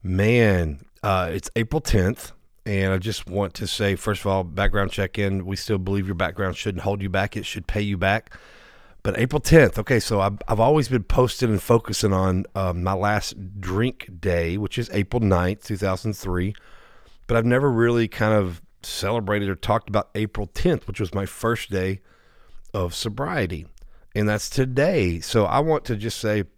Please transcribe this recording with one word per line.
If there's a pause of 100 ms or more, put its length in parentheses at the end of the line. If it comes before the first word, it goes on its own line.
Man, (160)
uh,
it's
April
tenth, (320)
and
I
just
want
to
say,
first
of
all,
Background
Check-In,
we
still
believe
your
background
shouldn't
hold
you
back.
It
should
pay
you
back. (680)
But
April
tenth,
okay,
so
I've, (120)
I've
always
been
posting
and
focusing
on, (100)
uh,
my
last
drink (100)
day,
which
is
April
ninth,
two
thousand
three, (720)
but
I've
never
really
kind
of (220)
celebrated
or
talked
about
April
tenth,
which
was
my
first
day (680)
of
sobriety, (480)
and
that's
today.
So
I
want
to
just
say (140)